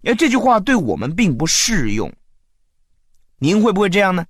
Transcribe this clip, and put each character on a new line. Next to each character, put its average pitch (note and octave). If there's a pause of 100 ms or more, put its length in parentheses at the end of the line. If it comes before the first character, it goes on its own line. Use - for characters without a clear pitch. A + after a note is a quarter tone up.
哎， A3+
这 D#4
句 B3+
话 A#3
对 B3+
我 A#2+
们 A#2+
并 F3
不 D3+
适 D#3
用。 G#2 (1300)
您 F#3
会 A3+
不 G3
会 G3+
这 F#3+
样 F#3+
呢？ E3